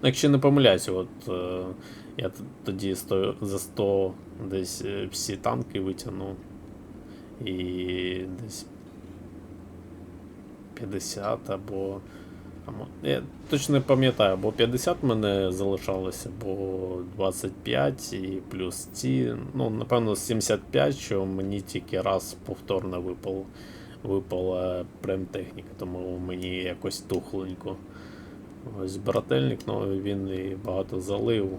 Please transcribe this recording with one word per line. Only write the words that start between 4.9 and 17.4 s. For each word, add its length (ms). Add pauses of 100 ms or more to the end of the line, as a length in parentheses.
всі 260
танки 420
витягнув. 560 (1080)
І 800 (180)
десь 220 (2000)
п'ятдесят 760
або, 520 (640)
а 60
мо-, 160 (160)
я 200 (260)
точно 260
не 60
пам'ятаю, 520
або 180
п'ятдесят 500
в 40
мене 460
залишалося, 800
або 720 (140)
двадцять 380